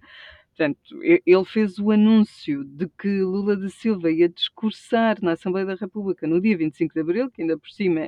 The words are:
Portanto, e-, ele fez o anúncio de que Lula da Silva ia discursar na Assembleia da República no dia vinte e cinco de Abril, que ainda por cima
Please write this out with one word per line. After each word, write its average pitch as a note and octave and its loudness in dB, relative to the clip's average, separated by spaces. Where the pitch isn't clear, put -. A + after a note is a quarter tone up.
Portanto, - -6
e-, F3 4
ele F#3 4
fez G#3 -2
o G3+ 0
anúncio G#3+ 2
de C#3+ -8
que G3 -4
Lula G3 -2
da F#3+ -8
Silva F3+ -2
ia E3+ 4
discursar A3 -2
na F3 0
Assembleia F#3 -4
da G3 -6
República F#3+ -6
no E3 2
dia G#3 2
vinte D#3 -4
e - -20
cinco E3 -4
de D#3+ -4
Abril, G3 -2
que - -16
ainda E3 -2
por - -20
cima E3+ -2